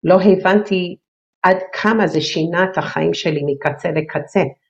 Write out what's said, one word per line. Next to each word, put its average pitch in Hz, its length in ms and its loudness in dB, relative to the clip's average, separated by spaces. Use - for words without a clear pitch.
לא 185 180 4
הבנתי 190 720 2
עד 185 140 4
כמה 214 340 0
זה 156 140 -2
שינה 170 420 -2
את 185 140 -2
החיים 160 360 -2
שלי 151 320 -4
מקצה 139 460 -4
לקצה 156 520 -2